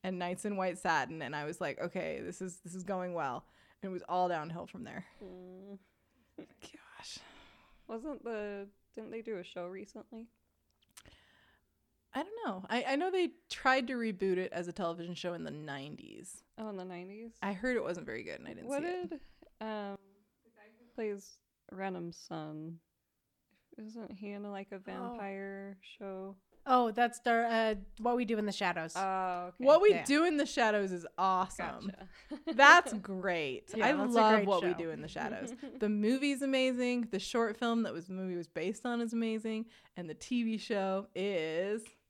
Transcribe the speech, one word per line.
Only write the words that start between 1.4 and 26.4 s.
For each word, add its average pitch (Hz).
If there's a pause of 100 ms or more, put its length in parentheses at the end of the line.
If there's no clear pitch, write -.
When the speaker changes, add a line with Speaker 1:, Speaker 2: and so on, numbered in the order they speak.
Speaker 1:
was 165
like, 160
"Okay, 160
this 175
is, 185
this 170
is 185
going 180
well." 139 (380)
And 190
it -
was 180
all 180
downhill 165
from -
there. - (180)
Speaker 2:
Mm. 185 (640)
Speaker 1:
Gosh. - (680)
Speaker 2:
Wasn't 226
the, 208 (280)
didn't 226
they 226
do 220
a 180
show 175
recently? 208 (1900)
Speaker 1:
I 277
don't 427
know. 190
I, 240
I 262
know 359
they 359 (220)
tried 262
to 269
reboot 196
it 185
as 175
a 175
television 170
show 175
in 165
the 160
nineties. 147 (160)
Speaker 2:
Oh, 220
in 202
the 185
nineties? 190 (100)
Speaker 1:
I 202
heard 240
it 220
wasn't 170
very 113
good, 82
and -
I -
didn't -
Speaker 2:
What 277
Speaker 1:
see 320
it. 359
Speaker 2:
did, 302 (420)
um, 208 (460)
the -
guy -
who - (100)
plays 202 (340)
Renham's 185
son, 156 (1000)
isn't 220
he 202
in, 202
like, 196
a 202
Speaker 3:
Oh. 190
Speaker 2:
vampire 196 (240)
show? 190 (300)